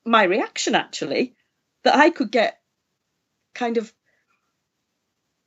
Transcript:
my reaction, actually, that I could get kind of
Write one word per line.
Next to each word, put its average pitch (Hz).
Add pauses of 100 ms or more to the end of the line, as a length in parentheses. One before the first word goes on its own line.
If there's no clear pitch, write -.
my 226
reaction, 220
actually, 156 (480)
that 254
I 302
could 254
get - (960)
kind 233
of 220 (1500)